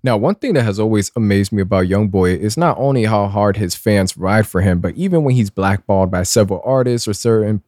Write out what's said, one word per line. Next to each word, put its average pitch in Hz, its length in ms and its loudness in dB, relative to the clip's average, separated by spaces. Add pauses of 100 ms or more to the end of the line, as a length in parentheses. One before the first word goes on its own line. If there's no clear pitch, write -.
Now, 120 140 0
one 156 180 0
thing 247 180 -4
that 131 100 2
has 104 160 -2
always 107 360 0
amazed 101 360 0
me 104 100 -2
about 92 260 0
Young 101 200 0
Boy 92 260 2
is 104 240 -4
not 165 220 0
only 131 260 0
how 104 220 0
hard 104 300 0
his 95 180 -4
fans 101 420 0
ride 101 300 0
for 90 140 -2
him, 92 180 2
but 85 160 -6
even 175 280 0
when 127 120 2
he's 107 140 2
blackballed 95 600 0
by 90 140 -2
several 98 420 0
artists 123 420 0
or 107 60 -4
certain 107 540 0